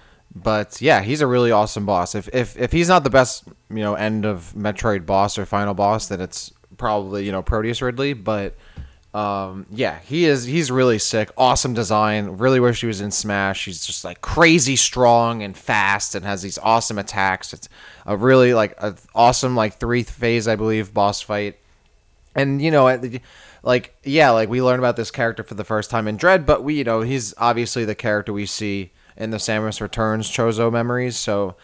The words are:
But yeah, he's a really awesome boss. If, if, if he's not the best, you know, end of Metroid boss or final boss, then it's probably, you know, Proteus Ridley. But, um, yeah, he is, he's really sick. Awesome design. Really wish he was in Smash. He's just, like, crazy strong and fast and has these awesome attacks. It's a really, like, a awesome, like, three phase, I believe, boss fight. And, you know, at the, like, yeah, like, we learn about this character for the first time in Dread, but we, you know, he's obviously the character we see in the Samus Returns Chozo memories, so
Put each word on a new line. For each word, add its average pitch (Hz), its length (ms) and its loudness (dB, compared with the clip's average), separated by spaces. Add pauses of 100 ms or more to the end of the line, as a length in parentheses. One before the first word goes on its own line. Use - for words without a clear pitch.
(340)
But 104 460 -4
yeah, 123 220 4
he's 139 180 -4
a 139 80 2
really 123 240 2
awesome 107 340 0
boss. 92 300 0
If, 101 180 -8
if, 123 240 -4
if 123 140 -4
he's 170 160 2
not 180 160 4
the 131 60 -2
best, 127 340 2 (260)
you 110 60 -10
know, 104 180 -2
end 107 300 -2
of 92 320 -6
Metroid 104 500 -2
boss 98 320 2
or 95 80 -6
final 101 280 -2
boss, 104 340 0
then 92 120 -6
it's - 320 -10 (240)
probably, 101 480 -4
you 101 60 -6
know, 95 100 -4
Proteus 110 400 -4
Ridley. 135 340 -4
But, 101 420 -6 (580)
um, 98 560 -6
yeah, 101 300 -4
he 165 240 -2
is, 143 180 2
he's 131 300 -2
really 127 260 2
sick. 107 400 -2
Awesome 127 340 2
design. 107 580 0
Really 127 280 2
wish 123 220 2
he 117 80 -4
was 101 120 -6
in 104 120 -6
Smash. 98 520 -2
He's 180 220 -10
just, - 180 -8
like, 87 180 -14
crazy 160 520 4
strong 117 720 4
and 95 120 -10
fast 101 600 0
and 90 80 -6
has 98 180 -4
these 95 160 -8
awesome 113 400 2
attacks. 95 540 -2
It's - 160 -18 (360)
a 104 120 -2
really, 123 380 6
like, 110 240 2
a 104 180 -6 (180)
awesome, 123 400 4
like, 110 200 0
three 120 280 -2
phase, 117 460 -2
I 110 80 2
believe, 110 360 -2
boss 101 280 2
fight. 104 400 -6 (720)
And, 139 260 0
you 160 120 0
know, 135 160 6
at 127 140 2
the, 123 180 -8 (420)
like, 127 400 0
yeah, 143 280 4
like, 113 180 4
we 123 120 -2
learn 127 200 2
about 123 160 0
this 113 160 -6
character 117 320 -4
for - 100 -16
the 101 80 -8
first 107 280 -4
time 110 180 -2
in 107 80 -4
Dread, 175 280 4
but 127 200 2
we, 151 100 -2
you 147 80 -2
know, 113 200 0
he's 120 360 -4
obviously 117 460 0
the 104 100 -2
character 104 380 -2
we 101 140 -4
see 98 440 -6 (260)
in 110 140 -8
the 110 60 -4
Samus 107 440 -4
Returns 110 480 -2
Chozo 117 440 0
memories, 120 440 -2
so 101 480 -2